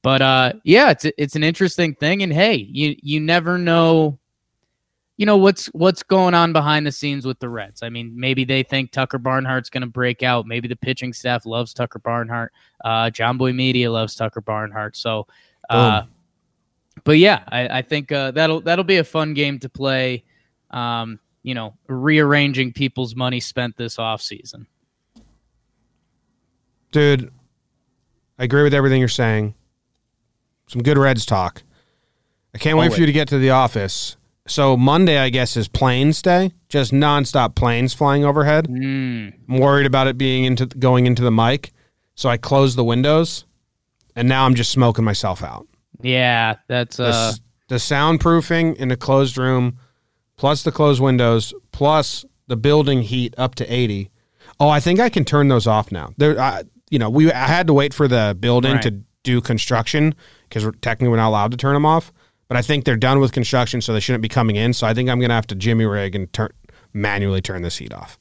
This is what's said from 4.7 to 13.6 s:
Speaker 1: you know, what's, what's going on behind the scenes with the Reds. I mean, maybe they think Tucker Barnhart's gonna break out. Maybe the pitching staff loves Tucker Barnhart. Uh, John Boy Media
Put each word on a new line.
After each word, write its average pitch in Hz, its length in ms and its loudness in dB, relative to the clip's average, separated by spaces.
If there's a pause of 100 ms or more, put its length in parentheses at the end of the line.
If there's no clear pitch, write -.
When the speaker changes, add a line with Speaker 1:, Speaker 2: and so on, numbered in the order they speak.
Speaker 1:
you 208 80 -2
know, 208 120 4
what's, 196 300 4
what's 180 360 0
going 185 320 2
on 170 180 2
behind 151 320 0
the 147 60 -2
scenes 139 340 -6
with 131 140 -6
the 123 100 -10
Reds. 107 320 -14
I 117 80 -12
mean, 117 260 -12
maybe 131 300 -2
they 135 160 0
think 135 300 -4
Tucker 135 260 -4
Barnhart's 131 540 -4
gonna 127 160 -8
break 123 340 -4
out. 123 240 -2
Maybe 117 220 -8
the 120 80 -8
pitching 127 380 -8
staff 123 320 -6
loves 113 280 -8
Tucker 123 260 -8
Barnhart. 117 520 -8 (340)
Uh, 113 240 -2
John 117 280 -4
Boy 127 160 0
Media 123 380 0